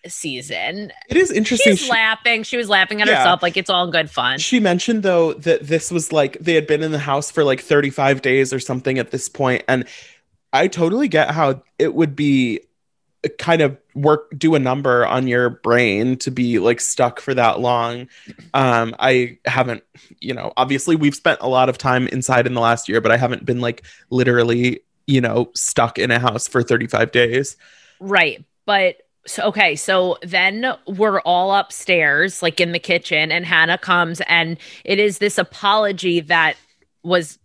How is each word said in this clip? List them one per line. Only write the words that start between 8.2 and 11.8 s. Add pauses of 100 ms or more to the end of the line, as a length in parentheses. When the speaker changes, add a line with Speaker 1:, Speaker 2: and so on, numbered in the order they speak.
Speaker 2:
days
or
something
at
this
point,
and (680)
I
totally
get
how (160)
it